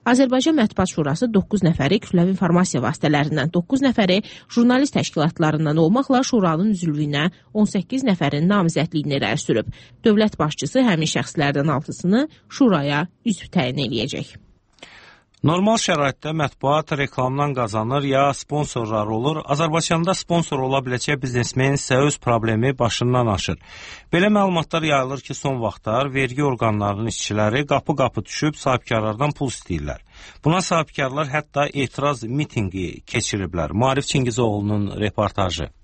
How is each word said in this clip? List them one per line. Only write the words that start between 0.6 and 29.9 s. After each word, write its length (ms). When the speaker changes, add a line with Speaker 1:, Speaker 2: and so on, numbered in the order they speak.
Speaker 1:
Şurası 380
doqquz 340
nəfəri 360
kütləvi 340
informasiya 500
vasitələrindən, 640
doqquz 320
nəfəri 380
jurnalist 480
təşkilatlarından 880
olmaqla 400
şuranın 540
üzvlüyünə 500
on 160
səkkiz 400
nəfərin 400
namizədliyini 720
irəli 240
sürüb. 320
Dövlət 340
başçısı 480
həmin 320
şəxslərdən 560
altısını 540
şuraya 600
üzv 280
təyin 380
eləyəcək. 480
Speaker 2:
Normal 320
şəraitdə 560
mətbuat 640
reklamdan 560
qazanır 560
ya 140
sponsorlar 800
olur. 320
Azərbaycanda 720
sponsor 480
ola 160
biləcək 400
biznesmenin 560
isə 240
öz 180
problemi 640
başından 480
aşır. 300
Belə 180
məlumatlar 560
yayılır 400
ki, 60
son 280
vaxtlar 520
vergi 340
orqanlarının 640
işçiləri 560
qapı-qapı 580
düşüb 300
sahibkarlardan 800
pul 160
istəyirlər. 480